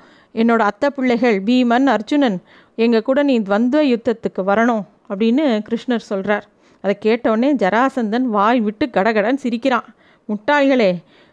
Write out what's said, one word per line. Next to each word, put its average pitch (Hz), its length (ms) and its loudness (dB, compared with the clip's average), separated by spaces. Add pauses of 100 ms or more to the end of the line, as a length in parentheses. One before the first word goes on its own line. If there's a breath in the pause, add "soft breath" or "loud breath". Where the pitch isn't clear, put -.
(340 soft breath)
என்னோட 226 260 2
அத்தை 214 300 0
பிள்ளைகள் 240 540 0
பீமன், 247 420 2
அர்ஜுனன், 226 560 0 (340 soft breath)
எங்க 226 260 2
கூட 262 220 0
நீ 269 160 2
துவந்த 226 420 0
யுத்தத்துக்கு 233 640 -2
வரணும்" 220 380 0 (260)
அப்படின்னு 226 600 0
கிருஷ்ணர் 233 300 -4 (100)
சொல்றார். 202 320 -2 (400 soft breath)
அதை 196 160 -2
கேட்டவுடனே 233 580 0
ஜராசந்தன் 226 640 -2
வாய் 226 380 0
விட்டு 214 260 -4
கடகடன்னு 214 480 0
சிரிக்கிறான். 240 500 -2 (440 soft breath)
"முட்டாள்களே, 254 680 0 (380 soft breath)